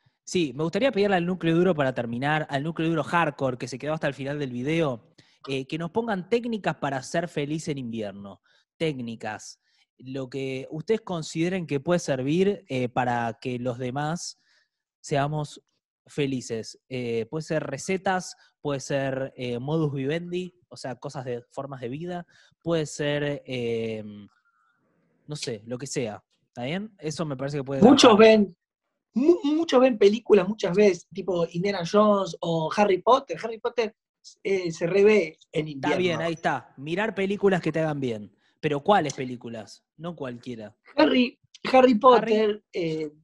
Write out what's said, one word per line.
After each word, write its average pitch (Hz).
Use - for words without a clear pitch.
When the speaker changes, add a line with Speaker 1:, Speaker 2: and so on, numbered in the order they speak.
Speaker 1:
Sí, 165
me 143
gustaría 202
pedirle 202
al 175
núcleo 165
duro 180
para 139
terminar, 131
al 139
núcleo 160
duro 165
hardcore 139
que 131
se 131
quedó 139
hasta 160
el 139
final 139
del 139
video, 131
eh, 135
que 160
nos 165
pongan 220
técnicas 226
para 139
ser 135
feliz 151
en 143
invierno. 101
Técnicas. 117
Lo 131
que 135
ustedes 214
consideren 170
que 143
puede 175
servir, 165
eh, 127
para 120
que 123
los 120
demás 143
seamos 147
felices. 127
Eh, 117
puede 156
ser 151
recetas, 185
puede 143
ser, 135
eh, 123
modus 147
vivendi, 175
o 123
sea, 127
cosas 135
de, 120
formas 139
de 123
vida, 175
puede 165
ser, 147
eh, 113
no 147
sé, 117
lo 120
que 135
sea. 107
¿Está 120
bien? 190
Eso 160
me 143
parece 143
que 135
puede 135
Speaker 2:
Muchos 262
Speaker 1:
garpar. 214
Speaker 2:
ven, 214
mu-, 320
muchos 302
ven 254
películas 208
muchas 190
veces, 202
tipo 175
Indiana 185
Jones 202
o 165
Harry 196
Potter. 233
Harry 226
Potter, 226
eh, 185
se 170
revé 196
en 156
Speaker 1:
Está 135
bien, -
Speaker 2:
invierno. 165
Speaker 1:
ahí 170
está. 156
Mirar 175
películas 196
que 160
te 160
hagan 151
bien. 110
Pero 143
¿cuáles 175
películas? 120
No 165
cualquiera. 120
Speaker 2:
Harry, 262
Harry -
Speaker 1:
Harry 254
Speaker 2:
Potter, 214
eh, 156